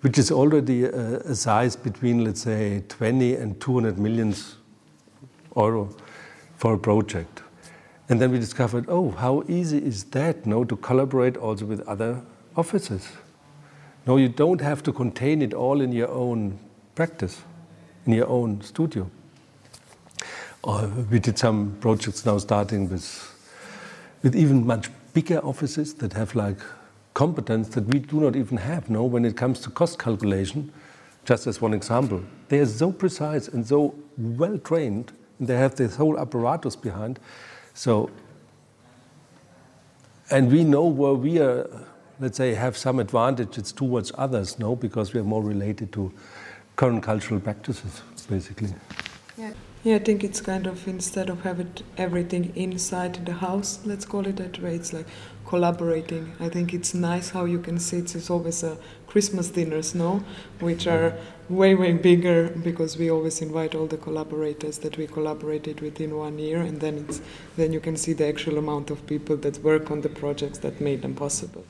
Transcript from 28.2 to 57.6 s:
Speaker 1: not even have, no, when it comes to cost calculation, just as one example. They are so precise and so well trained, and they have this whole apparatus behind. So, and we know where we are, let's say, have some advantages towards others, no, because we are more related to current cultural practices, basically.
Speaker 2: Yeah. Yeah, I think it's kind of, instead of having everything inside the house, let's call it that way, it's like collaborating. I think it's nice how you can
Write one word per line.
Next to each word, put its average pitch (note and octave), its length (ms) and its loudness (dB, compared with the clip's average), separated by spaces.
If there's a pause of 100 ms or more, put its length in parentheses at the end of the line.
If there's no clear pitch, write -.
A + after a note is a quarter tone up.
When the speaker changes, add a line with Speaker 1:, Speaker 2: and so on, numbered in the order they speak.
Speaker 1:
not C3+ 160 4
even B2 220 -2
have, C#3+ 300 -4
no, A2+ 140 2
when A#2+ 220 2
it A2 120 0
comes B2 260 0
to - 80 -10
cost - 280 0
calculation, G#2 760 0 (520)
just B2 240 2
as G#2 120 -4
one A2 140 2
example. G#2+ 480 0 (280)
They C#3+ 100 6
are C#3+ 60 6
so B2 260 2
precise D#3 560 -2
and A#2 180 -4
so C#3+ 300 2 (200)
well C3 420 0
trained, B2 520 -2 (300)
and B2 80 -4
they B2+ 80 2
have C3 180 4
this A#2 220 0
whole D3+ 240 4
apparatus B2+ 560 0
behind. A2 420 -6 (560)
So, A2 360 2 (2250)
and C3+ 220 6
we D#3+ 100 8
know D3+ 220 6
where C#3 300 4
we D3+ 260 2
are, B2+ 280 2 (520)
let's C3 180 -4
say, B2+ 160 2
have A#2 220 -2
some C3 240 0
advantages A#2 720 0
towards B2 460 -2
others, B2 420 -2
no, A2+ 160 0
because A2 380 -4
we A#2+ 80 0
are G2+ 40 -2
more G#2+ 180 0
related G#2 500 -4
to G2 200 -4 (640)
current A#2 260 4
cultural A2 360 0
practices, G#2 600 -6 (300)
basically. G2 420 -4 (640)
Speaker 2:
Yeah. A3 160 -10 (300)
Yeah, A3+ 140 4
I - 20 4
think G#3 260 2
it's G3+ 160 -4
kind F#3+ 260 -4
of, F3+ 220 -6
instead F#3 400 -4
of F3+ 140 -6
having F3+ 280 -4 (280)
everything F3 580 -2
inside F3+ 720 -4
the F3 80 -4
house, F#3+ 500 -4
let's G3+ 220 -6
call G3 200 -4
it G3 100 -4
that F3+ 260 -8
way, F3 140 -4
it's E3+ 180 -8
like D#3+ 100 -8 (420)
collaborating. E3+ 920 0
I E3+ 80 -2
think F3 240 -2
it's F3 220 -4
nice F3 340 0
how F#3 160 -4
you F3 140 0
can E3+ 200 -4